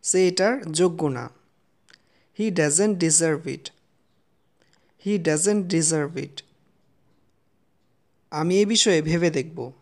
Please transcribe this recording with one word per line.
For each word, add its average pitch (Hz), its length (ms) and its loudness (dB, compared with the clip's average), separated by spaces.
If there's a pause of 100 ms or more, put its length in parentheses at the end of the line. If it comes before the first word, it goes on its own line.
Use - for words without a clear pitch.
সে - 160 0 (100)
এটার 190 260 0 (240)
যোগ্য 170 220 2 (160)
না। 123 80 -10 (1120)
He 208 60 0 (160)
doesn't 190 340 2 (100)
deserve 160 380 0 (120)
it। - 100 -18 (1400)
He 202 80 0 (160)
doesn't 190 340 0 (120)
deserve 156 380 0 (120)
it। 143 100 -18 (2000)
আমি 170 220 0
এ 208 120 4
বিষয়ে 202 260 4 (100)
ভেবে 170 280 2
দেখব। - 200 -8 (240)